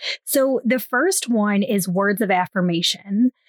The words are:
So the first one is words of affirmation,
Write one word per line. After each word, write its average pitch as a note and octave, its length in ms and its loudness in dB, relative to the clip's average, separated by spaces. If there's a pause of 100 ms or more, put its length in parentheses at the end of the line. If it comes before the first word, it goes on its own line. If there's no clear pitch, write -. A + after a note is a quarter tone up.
(240)
So C4+ 400 0
the B3 160 0
first D#4 480 -2
one G#3 340 2
is G3+ 260 0
words G3+ 320 0
of G3 120 0
affirmation, F#3 1000 0 (180)